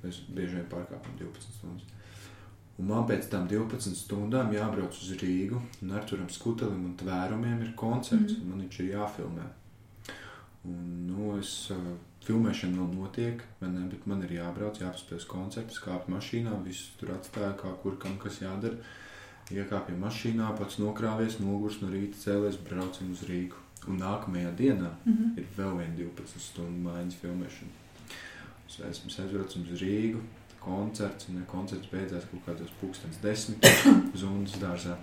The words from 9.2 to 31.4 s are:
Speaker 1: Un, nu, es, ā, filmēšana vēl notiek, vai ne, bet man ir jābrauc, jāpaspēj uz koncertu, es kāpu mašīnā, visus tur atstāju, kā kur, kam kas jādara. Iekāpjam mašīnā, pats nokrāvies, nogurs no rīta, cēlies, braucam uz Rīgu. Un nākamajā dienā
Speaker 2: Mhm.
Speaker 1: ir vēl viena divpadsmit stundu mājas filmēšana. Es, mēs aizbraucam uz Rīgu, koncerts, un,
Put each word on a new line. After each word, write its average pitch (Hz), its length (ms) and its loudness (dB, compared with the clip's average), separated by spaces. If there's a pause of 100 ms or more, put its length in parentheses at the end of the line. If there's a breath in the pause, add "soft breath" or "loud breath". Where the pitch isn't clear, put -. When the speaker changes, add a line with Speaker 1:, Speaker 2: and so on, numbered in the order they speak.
Speaker 1:
Un, 87 420 -4
nu, 101 320 0
es, - 320 -6
ā, 95 60 -2 (480)
filmēšana 98 520 4
vēl 90 180 2
notiek, 117 460 0 (200)
vai 92 80 -2
ne, 90 200 0
bet 95 180 -6
man 98 160 0
ir 87 80 -4
jābrauc, 87 480 -2
jāpaspēj 90 380 -6
uz - 100 -8
koncertu, 101 440 -6
es - 100 -8
kāpu 90 280 -4
mašīnā, 101 560 0
visus 92 340 -8
tur - 100 -6
atstāju, 98 480 -2
kā 92 260 -4
kur, 95 140 0
kam 95 220 -4
kas 101 200 -6
jādara. 101 380 -2 (760 loud breath)
Iekāpjam 95 500 -2
mašīnā, 113 560 2
pats 101 200 -4
nokrāvies, 110 640 2
nogurs 101 420 0
no 95 60 0
rīta, 101 260 0
cēlies, 101 420 4
braucam 92 540 -4
uz 90 120 -6
Rīgu. 90 320 -2 (340)
Un 95 100 0
nākamajā 90 580 0
dienā 98 340 6 (140)
Speaker 2:
Mhm. 226 320 6
Speaker 1:
ir - 80 -4 (140)
vēl 95 180 0
viena 82 200 -2
divpadsmit - 440 -8
stundu 87 480 -4
mājas 87 260 -2
filmēšana. - 680 -6 (1000 loud breath)
Es, 85 240 -6
mēs - 160 -6
aizbraucam 95 460 -2
uz 87 160 -4
Rīgu, 110 400 2 (340)
koncerts, 101 720 -2
un, 90 120 -4